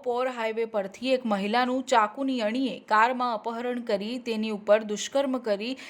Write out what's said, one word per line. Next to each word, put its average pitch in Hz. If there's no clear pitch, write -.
પોર 247
હાઈવે 226
પરથી 220
એક 254
મહિલાનું 233
ચાકુની 254
અણીએ 226
કારમાં 247
અપહરણ 233
કરી, 226
તેની 220
ઉપર 208
દુષ્કર્મ 254
કરી, 226